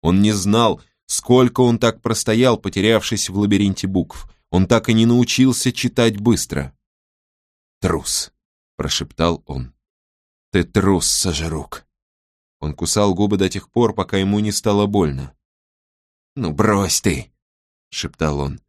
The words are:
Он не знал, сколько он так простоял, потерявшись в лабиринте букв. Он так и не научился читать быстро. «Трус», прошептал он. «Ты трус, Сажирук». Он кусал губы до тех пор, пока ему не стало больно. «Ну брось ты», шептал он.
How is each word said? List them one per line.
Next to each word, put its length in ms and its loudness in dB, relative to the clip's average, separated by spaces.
Он 200 2
не 120 2
знал, 480 0
сколько 560 2
он 180 4
так 220 0
простоял, 560 0
потерявшись 720 -2
в 80 -4
лабиринте 500 0
букв. 420 -4
Он 180 2
так 220 2
и 40 4
не 120 4
научился 680 2
читать 480 0
быстро. 560 -2
«Трус», 540 -4
прошептал 680 -4
он. 280 -10
«Ты 140 2
трус, 420 0
Сажирук». 800 -6
Он 140 -6
кусал 400 0
губы 240 0
до 100 2
тех 220 -8
пор, 240 2
пока 240 -4
ему 220 0
не 120 -2
стало 340 0
больно. 480 -2
«Ну 160 -4
брось 480 0
ты», 320 -4
шептал 520 -4
он. 280 -6